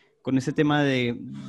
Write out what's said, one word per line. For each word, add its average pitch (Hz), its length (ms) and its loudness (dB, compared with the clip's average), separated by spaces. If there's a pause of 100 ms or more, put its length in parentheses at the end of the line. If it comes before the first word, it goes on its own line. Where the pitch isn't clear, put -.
(220)
con 131 160 0
ese 135 160 -2
tema 147 280 2
de, 123 320 0 (340)